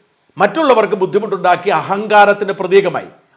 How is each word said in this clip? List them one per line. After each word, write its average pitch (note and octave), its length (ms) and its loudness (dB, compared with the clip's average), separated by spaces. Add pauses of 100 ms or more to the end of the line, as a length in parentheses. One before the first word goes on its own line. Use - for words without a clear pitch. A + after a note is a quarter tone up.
(380)
മറ്റുള്ളവർക്ക് A3 640 0
ബുദ്ധിമുട്ടുണ്ടാക്കി F3+ 680 -2
അഹങ്കാരത്തിന്റെ G3+ 880 0
പ്രതീകമായി F3+ 460 0 (300)